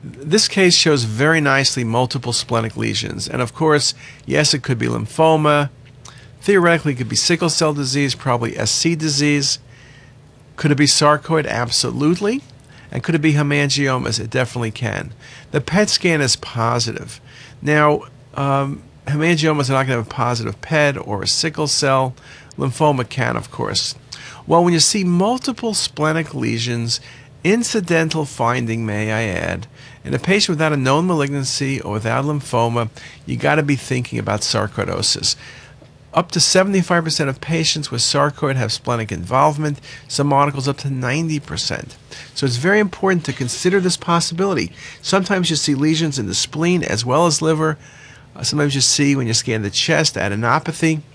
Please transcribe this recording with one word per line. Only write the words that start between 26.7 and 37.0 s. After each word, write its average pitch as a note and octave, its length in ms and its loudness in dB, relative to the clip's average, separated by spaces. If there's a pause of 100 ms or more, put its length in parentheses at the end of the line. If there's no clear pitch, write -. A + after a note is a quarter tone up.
incidental E3 840 0
finding, A#2 580 -2
may G#2+ 280 -2
I A2 100 0
add, F2 440 -4 (380)
in B2+ 80 -4
a C3 60 -2
patient F#3+ 360 2
without D#3 180 2
a D3 40 2
known C#3 300 2
malignancy C#3 720 -2
or G2+ 140 -6
without A2+ 320 0
lymphoma, A#2 640 0 (340)
you B2 120 -4
gotta D3 260 2
be C#3+ 140 2
thinking B2 420 -4
about G#2 220 -2
sarcoidosis. G2 920 -2 (800)
Up F3 180 0
to E3+ 100 -2
seventy-five F#3 600 2